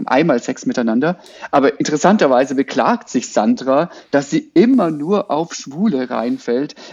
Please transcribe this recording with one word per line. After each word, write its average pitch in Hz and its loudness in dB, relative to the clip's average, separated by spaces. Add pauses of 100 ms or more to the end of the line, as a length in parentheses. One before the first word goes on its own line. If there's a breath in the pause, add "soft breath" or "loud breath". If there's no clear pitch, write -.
einmal 135 0
Sex - -8
miteinander. 127 -2 (320 loud breath)
Aber 143 2
interessanterweise 143 2
beklagt 135 -2
sich - -4
Sandra, 127 0 (200 loud breath)
dass 139 -2
sie - -4
immer 214 4
nur 160 -2
auf 160 -4
Schwule 139 -4
reinfällt. 123 -4 (180 loud breath)